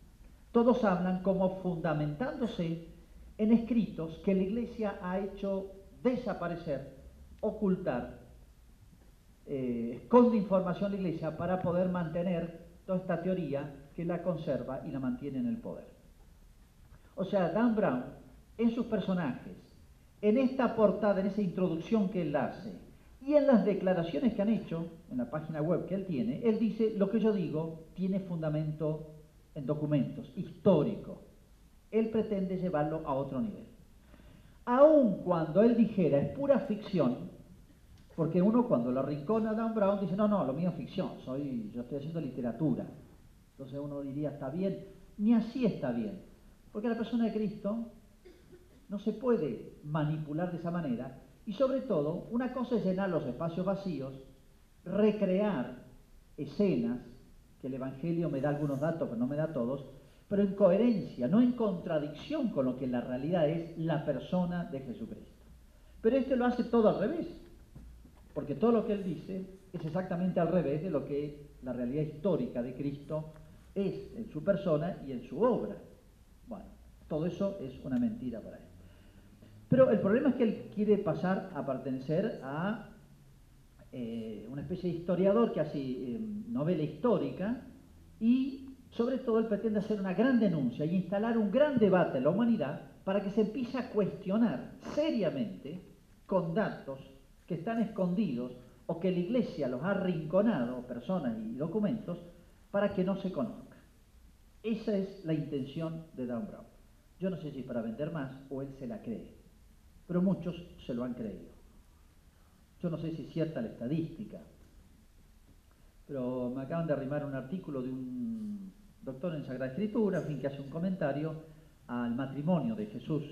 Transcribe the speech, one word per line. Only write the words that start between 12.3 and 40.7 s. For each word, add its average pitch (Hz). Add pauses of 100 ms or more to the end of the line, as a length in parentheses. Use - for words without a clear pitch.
toda 185
esta 180
teoría 151 (200)
que 170
la 170
conserva 135
y -
la 135
mantiene 131
en 120
el 117
poder". 87 (1300)
O 190
sea, 185
Dan 220
Brown, 143 (520)
en 226
sus 233
personajes, 180 (640)
en 214
esta 247
portada, 202
en 196
esa 208
introducción 185
que 180
él 151
hace, 147 (500)
y 277
en 277
las 226
declaraciones 190
que 202
han 202
hecho, 165 (240)
en 131
la 120
página 156
web 160
que 180
él 196
tiene, 165
él 214
dice, 220
"Lo 196
que 226
yo 214
digo 160 (100)
tiene 185
fundamento 156 (440)
en 139
documentos, 147
histórico". 120 (680)
Él 220
pretende 190
llevarlo 156
a 143
otro 135
nivel. 107 (1000)
Aun 262
cuando 165
él 233
dijera, 170
"Es 147
pura 269
ficción", 156 (840)
porque 165
uno 226
cuando 123
lo 127
arrincona 208
a 214
Dan 226
Brown 202
dice, 185
"No, 208
no, 202
lo 131
mío 170